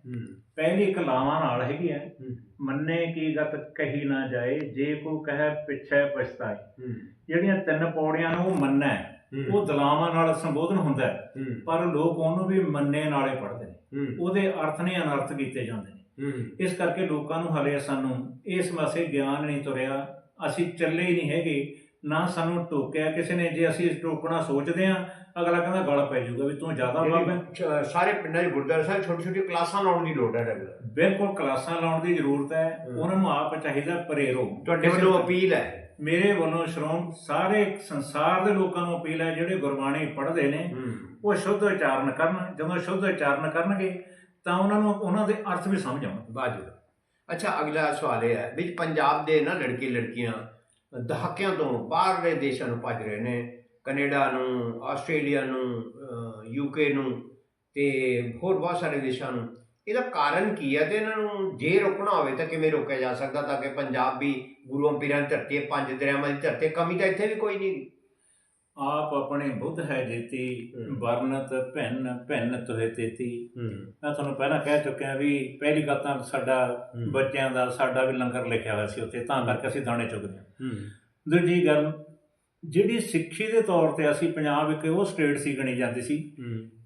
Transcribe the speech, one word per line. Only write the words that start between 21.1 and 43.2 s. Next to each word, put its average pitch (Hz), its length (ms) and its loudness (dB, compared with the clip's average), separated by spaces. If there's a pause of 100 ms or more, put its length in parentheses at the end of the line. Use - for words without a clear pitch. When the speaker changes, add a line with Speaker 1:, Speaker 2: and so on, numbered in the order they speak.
Speaker 2:
ਨਹੀਂ 151 140 0
ਹੈਗੇ, 156 460 0 (300)
ਨਾ 160 220 0
ਸਾਨੂੰ 170 380 0
ਟੋਕਿਆ 156 460 0
ਕਿਸੇ 165 220 -2
ਨੇ। 170 160 2
ਜੇ 160 200 2
ਅਸੀਂ 175 320 2
ਟੋਕਣਾ 165 400 -2
ਸੋਚਦੇ 165 460 0
ਹਾਂ, 185 180 2 (360)
ਅਗਲਾ 170 180 4
ਕਹਿੰਦਾ 185 220 2
ਗਲ 143 240 2
ਪੈ 131 140 0
ਜਾਊਗਾ 120 280 -2
ਵੀ 147 80 -2
ਤੂੰ 160 200 -4
ਜ਼ਿਆਦਾ 127 240 0
Speaker 1:
ਜਿਹੜੀ 160 260 4
Speaker 2:
ਬਾਬਾ 180 80 2
ਹੈ। 180 80 -2 (120)
Speaker 1:
ਚ-, 151 320 0
ਸਾਰੇ 196 280 2
ਪਿੰਡਾਂ 170 300 0
'ਚ 180 40 2
ਗੁਰਦੁਆਰਾ 147 360 2
ਸਾਹਿਬ 196 200 0
ਛੋਟੀ 170 200 -2
ਛੋਟੀ 185 180 -2
ਕਲਾਸਾਂ 180 420 0
ਲਾਉਣ 170 220 4
ਦੀ 156 80 -2
ਲੋੜ 113 220 2
ਹੈ 113 180 0
regular। 98 400 -10
Speaker 2:
ਬਿਲਕੁਲ 196 420 4
ਕਲਾਸਾਂ 143 460 -2
ਲਾਉਣ 165 240 2
ਦੀ 175 80 4
ਜ਼ਰੂਰਤ 139 400 2
ਹੈ, 160 340 0
Speaker 1:
ਹੂੰ। 127 140 -4
Speaker 2:
ਉਹਨਾਂ 190 160 2
ਨੂੰ 180 140 4
ਆਪ 156 320 0
ਚਾਹੀਦਾ 147 320 0
ਪ੍ਰੇਰੋ। 135 680 0
Speaker 1:
ਤੁਹਾਡੇ 165 220 4
Speaker 2:
ਕਿਸੇ 180 100 6
Speaker 1:
ਵੱਲੋਂ 185 160 8
Speaker 2:
ਨੂੰ 180 120 4
Speaker 1:
ਅਪੀਲ 180 280 4
ਹੈ। - 460 -4
Speaker 2:
ਮੇਰੇ 180 340 4
ਵੱਲੋਂ 165 320 2
ਸ਼੍ਰੋਮ-, 165 460 -2 (160)
ਸਾਰੇ 190 540 2
ਸੰਸਾਰ 156 640 0
ਦੇ 208 80 6
ਲੋਕਾਂ 175 320 0
ਨੂੰ 170 160 -2
ਅਪੀਲ 160 200 -2
ਹੈ, 160 140 0
ਜਿਹੜੇ 175 220 0
ਗੁਰਬਾਣੀ 139 480 0
ਪੜ੍ਹਦੇ 139 380 -2
ਨੇ, 139 300 0
Speaker 1:
ਹੂੰ। 123 200 -6 (300)
Speaker 2:
ਉਹ 202 120 4
ਸ਼ੁੱਧ 196 280 0
ਉਚਾਰਨ 139 480 2
ਕਰਨ। 180 460 0
ਜਦੋਂ 165 200 -2
ਸ਼ੁੱਧ 190 260 -2
ਉਚਾਰਨ 151 460 2